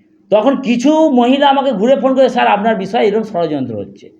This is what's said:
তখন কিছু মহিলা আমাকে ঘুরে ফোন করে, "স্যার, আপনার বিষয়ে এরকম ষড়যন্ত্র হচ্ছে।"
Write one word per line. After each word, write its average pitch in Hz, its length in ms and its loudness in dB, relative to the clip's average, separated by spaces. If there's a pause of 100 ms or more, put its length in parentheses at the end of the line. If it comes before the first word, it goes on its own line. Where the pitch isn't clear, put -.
(300)
তখন 240 320 0
কিছু 302 480 2
মহিলা 269 400 2
আমাকে 269 220 0
ঘুরে 233 300 2
ফোন 262 140 0
করে, 254 140 4
"স্যার, 240 180 0
আপনার 208 280 0
বিষয়ে 208 320 -2
এরকম 208 160 -2
ষড়যন্ত্র 143 560 -6
হচ্ছে।" - 300 -16 (100)